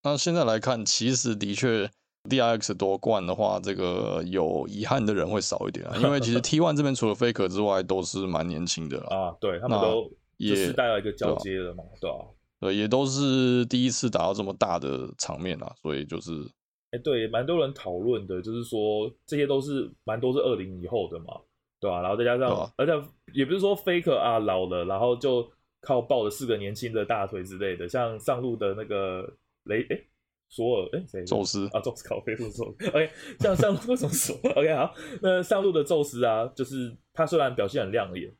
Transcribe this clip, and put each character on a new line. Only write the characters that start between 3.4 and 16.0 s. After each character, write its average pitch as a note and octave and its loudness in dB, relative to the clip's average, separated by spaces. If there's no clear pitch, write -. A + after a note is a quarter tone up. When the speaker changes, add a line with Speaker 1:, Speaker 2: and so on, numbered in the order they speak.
Speaker 1:
这 G2 -2
个 F#2 -2
有 F2 0
遗 G#2 -6
憾 B2+ 2
的 G#2 2
人 E2+ 0
会 G2+ 0
少 G2 -4
一 - -2
点 - -10
啊， E2 -8
Speaker 2:
<laughs> A#2+ 2
Speaker 1:
因 C#3 6
为 C#3+ 2
其 A#2 0
实 A#2+ 4
T D3+ 0
one D#3+ 4
这 D3 2
边 C#3 2
除 A#2+ 0
了 G#2 2
Faker A#2 2
之 F#2 -2
外， G2 2
都 F#2 0
是 F#2+ -4
蛮 E2 0
年 E2+ -4
轻 E2 -4
的 C2+ -6
啦。 - -10
Speaker 2:
啊， F2+ -2
对， F#2 -2
他 B2 -4
们 G#2+ 2
都 A2 2
Speaker 1:
那 G#2 -2
也 G2+ 4
Speaker 2:
就 - -
世 G2 2
代 B2 2
要 G#2+ 2
一 G2+ -4
个 G#2 -4
交 A2 0
接 F#2+ -4
了 F2 -6
嘛， E2+ -14
Speaker 1:
对 F2 -4
啊。 - -6
Speaker 2:
对 F#2+ -2
啊。 G2 2
Speaker 1:
对， G2+ 2
也 G#2+ 2
都 C3 4
是 C3 4
第 B2+ 2
一 B2+ 4
次 A#2+ 0
打 F2+ 2
到 F#2+ 2
这 G#2 -4
么 G2 -4
大 F2+ 2
的 C2+ -4
场 - -6
面 F2+ -4
啊， - -10
所 D2+ -2
以 C#2+ -4